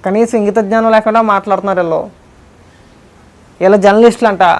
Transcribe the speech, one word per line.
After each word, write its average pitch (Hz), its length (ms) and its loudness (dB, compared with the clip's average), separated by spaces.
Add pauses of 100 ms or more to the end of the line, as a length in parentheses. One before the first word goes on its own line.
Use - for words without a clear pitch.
కనీసం 226 340 -2
ఇంగిత 202 200 0 (100)
జ్ఞానం 226 240 0
లేకుండా 220 280 0 (140)
మాట్లాడుతున్నారు 190 460 -2
వీళ్ళు 165 220 -2 (1600)
వీళ్ళ 190 240 2
జర్నలిస్టులు 226 460 2
అంట 190 120 -2 (180)